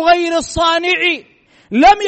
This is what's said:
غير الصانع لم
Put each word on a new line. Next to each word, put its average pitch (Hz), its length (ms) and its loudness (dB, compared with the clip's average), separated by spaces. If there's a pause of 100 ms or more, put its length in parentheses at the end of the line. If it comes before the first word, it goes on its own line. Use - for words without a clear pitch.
(120)
غير 339 260 0
الصانع 339 600 -4 (720)
لم 330 260 4 (100)